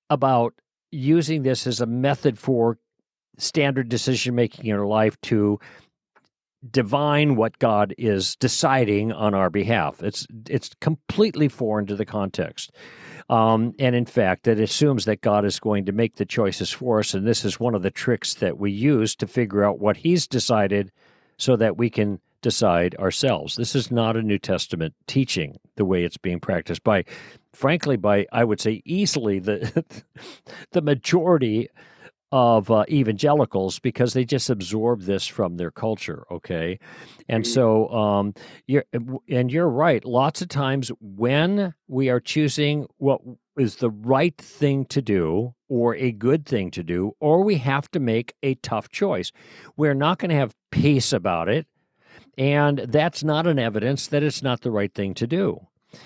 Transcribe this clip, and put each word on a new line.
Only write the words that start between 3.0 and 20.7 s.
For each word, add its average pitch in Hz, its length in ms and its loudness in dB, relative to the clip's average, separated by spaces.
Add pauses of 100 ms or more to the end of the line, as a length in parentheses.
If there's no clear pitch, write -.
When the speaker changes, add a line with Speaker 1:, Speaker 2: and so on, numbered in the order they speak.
Speaker 1:
standard 135 500 -2
decision-making 120 760 0
in 110 40 -2
your 101 160 0
life 110 360 2
to 104 380 2 (1120)
divine 143 640 2
what 110 240 0
God 104 380 2
is 101 380 0
deciding 117 800 2
on 104 200 0
our 95 160 2
behalf. 92 540 0
It's, - 240 -6 (220)
it's - 220 -4 (100)
completely 160 640 0
foreign 107 400 -4
to 101 80 -6
the 104 100 -4
context. 95 640 -6 (580)
Um, 113 500 4
and 127 160 2
in 120 100 0
fact, 95 380 0
that 110 160 2
assumes 117 460 0
that 107 160 -2
God 104 240 2
is 98 140 -2
going 104 260 0
to 98 60 -2
make 110 240 0
the 101 100 -4
choices 95 460 -2
for 120 280 0
us. - 140 -2
And 98 120 -4
this 113 200 0
is 98 140 -4
one 117 160 0
of 92 80 -4
the 95 80 -2
tricks - 440 -4
that 90 220 -4
we 101 140 -2
use 110 460 0
to 104 100 -6
figure 101 360 0
out 98 160 2
what 101 180 2
he's 170 300 0
decided 101 640 0 (460)